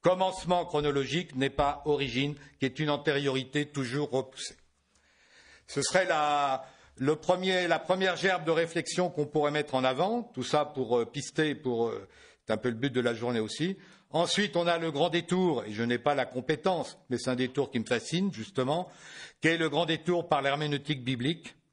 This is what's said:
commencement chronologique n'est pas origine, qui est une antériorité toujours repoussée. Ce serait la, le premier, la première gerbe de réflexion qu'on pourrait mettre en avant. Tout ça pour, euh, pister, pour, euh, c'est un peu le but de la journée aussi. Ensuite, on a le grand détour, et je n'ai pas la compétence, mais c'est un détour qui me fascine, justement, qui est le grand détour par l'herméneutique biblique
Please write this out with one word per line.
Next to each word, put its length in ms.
commencement 640
chronologique 720
n'est 120
pas 360
origine, 500
qui 60
est 120
une 120
antériorité 760
toujours 460
repoussée. 460
Ce 140
serait 240
la, 600
le 180
premier, 540
la 100
première 380
gerbe 260
de 80
réflexion 580
qu'on 160
pourrait 260
mettre 240
en 100
avant. 380
Tout 200
ça 220
pour, 340
euh, 60
pister, 500
pour, 320
euh, 180
c'est 60
un 60
peu 100
le 80
but 160
de 80
la 140
journée 260
aussi. 380
Ensuite, 480
on 100
a 100
le 140
grand 180
détour, 540
et 80
je 100
n'ai 160
pas 160
la 120
compétence, 720
mais 80
c'est 140
un 40
détour 360
qui 80
me 60
fascine, 460
justement, 600
qui 60
est 100
le 120
grand 180
détour 420
par 140
l'herméneutique 600
biblique 520